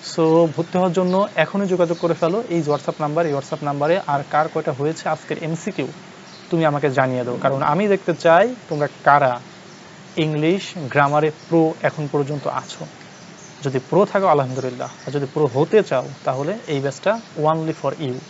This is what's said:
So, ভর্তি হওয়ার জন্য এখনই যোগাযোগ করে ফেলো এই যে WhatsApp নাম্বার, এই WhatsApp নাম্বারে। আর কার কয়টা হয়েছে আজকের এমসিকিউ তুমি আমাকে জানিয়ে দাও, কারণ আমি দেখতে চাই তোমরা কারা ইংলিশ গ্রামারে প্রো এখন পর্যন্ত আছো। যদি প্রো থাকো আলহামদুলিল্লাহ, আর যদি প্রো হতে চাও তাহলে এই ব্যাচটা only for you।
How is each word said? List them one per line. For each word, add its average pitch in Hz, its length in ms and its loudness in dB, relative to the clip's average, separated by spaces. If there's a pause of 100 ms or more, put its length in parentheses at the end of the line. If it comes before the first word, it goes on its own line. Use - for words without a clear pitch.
(160)
So, 165 400 6
ভর্তি 170 220 -2
হওয়ার 180 160 2
জন্য 185 420 2
এখনই 196 320 0
যোগাযোগ 175 300 0
করে 170 160 0
ফেলো 175 360 0
এই 170 120 0
যে 147 100 -2
WhatsApp 147 280 -4
নাম্বার, 156 260 0
এই 147 80 -2
WhatsApp 143 300 -6
নাম্বারে। 147 440 0
আর 143 240 0
কার 151 220 2
কয়টা 160 180 -2
হয়েছে 151 380 -4
আজকের 156 340 -6
এমসিকিউ 165 440 -4 (640)
তুমি 165 160 2
আমাকে 143 260 2
জানিয়ে 127 320 0
দাও, 120 180 -4
কারণ 139 220 0
আমি 156 240 2
দেখতে 190 260 0
চাই 175 420 4 (140)
তোমরা 147 180 -2 (160)
কারা 143 360 6 (760)
ইংলিশ 156 480 0 (140)
গ্রামারে 147 540 2 (180)
প্রো 160 320 4
এখন 147 300 -2
পর্যন্ত 143 360 -2
আছো। 131 380 -8 (760)
যদি 135 160 -2 (100)
প্রো 185 160 4
থাকো 196 220 0
আলহামদুলিল্লাহ, 131 600 0 (160)
আর 139 60 -8
যদি 139 220 -4
প্রো 151 200 2
হতে 160 300 4
চাও 131 220 -2 (180)
তাহলে 143 340 -2 (100)
এই 143 120 -2
ব্যাচটা 185 400 -2 (180)
only 160 440 0
for 139 100 -2 (140)
you। 127 100 -4 (140)